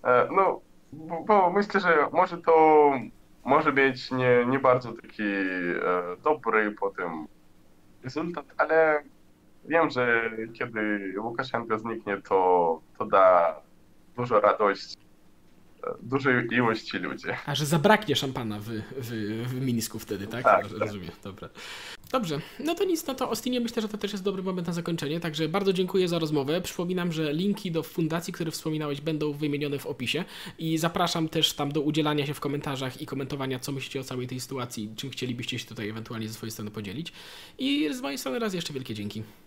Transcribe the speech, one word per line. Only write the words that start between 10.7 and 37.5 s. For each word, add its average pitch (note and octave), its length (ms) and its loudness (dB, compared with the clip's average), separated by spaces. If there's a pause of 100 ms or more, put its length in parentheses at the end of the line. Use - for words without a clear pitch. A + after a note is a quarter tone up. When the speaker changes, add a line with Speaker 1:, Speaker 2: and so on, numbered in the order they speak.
Speaker 1:
Łukaszenko A#2 580 -4
zniknie, G#2+ 380 -6 (120)
to, F2+ 520 4 (180)
to A2+ 80 -4
da F#2 500 6 (600)
dużo A#2+ 240 2
radości, G2+ 560 2 (920)
e, - 40 -4 (120)
dużej B2 500 2
ilości A2+ 460 0
ludzi. D2 280 -8 (200)
Speaker 2:
A D3 80 -4
że D3 120 -2
zabraknie E3+ 500 4
szampana B2 420 -4
w, G#2 100 -10 (280)
w, A#2 140 -8 (360)
w B2+ 140 -6
Mińsku A#2 380 -2
wtedy, G2+ 280 -8
tak? B2 180 -8
Speaker 1:
Tak, G#2 180 6
Speaker 2:
Roz-, G2 100 -10
Speaker 1:
tak. - 80 -8
Speaker 2:
rozumiem, F#2 300 -6 (140)
dobra. - 240 -14 (640)
Dobrze, E3 280 -2 (200)
no D#4 140 -2
to F#4 100 -2
nic, E4+ 220 -2
no C4 80 -4
to C4 140 -4
Austinie, B3 320 -2
myślę, A#3 220 -2
że G#3+ 60 -4
to G#3+ 100 -8
też G3+ 140 -6
jest F#3+ 120 -8
dobry F#3+ 180 -2
moment F3+ 240 -4
na F3+ 60 -4
zakończenie, E3+ 480 -2
także D#3 280 -2
bardzo G3 240 0
dziękuję F#3 360 2
za E3+ 100 0
rozmowę. D3+ 420 0
Przypominam, F3 520 -2
że D#3 200 0
linki F#3+ 400 0
do D#3+ 100 0
fundacji, E3 500 -2
które E3 180 -4
wspominałeś, D3+ 500 -4
będą D3+ 320 -2
wymienione C#3+ 460 -2
w - 80 -8
opisie C#3 380 -2 (340)
i D#3+ 200 0
zapraszam E3+ 500 2
też D#3 240 0
tam C#3+ 200 -2
do D#3 80 0
udzielania D3 460 2
się C#3+ 80 -4
w - 60 -10
komentarzach C3+ 600 -4
i D3 40 -10
komentowania, C3 520 -4
co C#3+ 140 -6
myślicie C3+ 280 -6
o B2 40 -10
całej B2+ 220 -6
tej B2+ 140 -8
sytuacji, A#2+ 560 -8
czym C3+ 140 -8
chcielibyście B2 480 -6
się - 100 -8
tutaj A2+ 200 -8
ewentualnie A2 400 -8
ze A2 60 -8
swojej A2 160 -10
strony G#2+ 200 -10
podzielić. G#2+ 420 -10 (460)